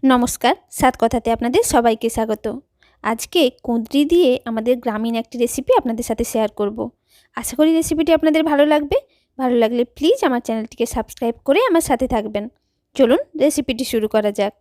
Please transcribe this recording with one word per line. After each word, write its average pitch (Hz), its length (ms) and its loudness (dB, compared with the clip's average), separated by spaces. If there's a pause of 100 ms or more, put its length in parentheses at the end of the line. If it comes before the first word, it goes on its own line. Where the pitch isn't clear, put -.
নমস্কার, 247 520 2 (160)
স্বাদ 254 300 2
কথাতে 233 300 0
আপনাদের 240 340 0
সবাইকে 233 460 0
স্বাগত। 220 360 -4 (580)
আজকে 226 360 -2 (220)
কুঁদরি 233 420 0
দিয়ে 339 260 4 (140)
আমাদের 226 340 -2
গ্রামীণ 233 360 -4
একটি 226 240 -6
রেসিপি 240 400 -2
আপনাদের 226 280 -4
সাথে 233 180 -4
শেয়ার 220 280 -2
করব। 208 260 -4 (580)
আশা 240 200 -10
করি 311 160 4
রেসিপিটি 320 400 0
আপনাদের 311 320 2
ভালো 294 220 4
লাগবে। 302 300 0 (420)
ভালো 254 180 0
লাগলে 233 260 2 (120)
প্লিজ 359 300 0
আমার 254 200 0
চ্যানেলটিকে 226 420 -6
সাবস্ক্রাইব - 580 -6
করে 294 220 2
আমার 330 220 2
সাথে 262 200 0
থাকবেন। 214 360 -4 (520)
চলুন 262 240 4 (200)
রেসিপিটি 262 440 0
শুরু 214 240 -2
করা 208 240 0
যাক। 208 280 -2